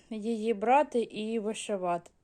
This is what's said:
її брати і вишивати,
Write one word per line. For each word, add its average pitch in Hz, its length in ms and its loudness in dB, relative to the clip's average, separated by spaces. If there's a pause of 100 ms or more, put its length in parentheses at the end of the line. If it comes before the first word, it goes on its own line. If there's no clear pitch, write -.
її 220 440 -2
брати 247 480 4
і 220 380 -4
вишивати, 196 720 -4 (120)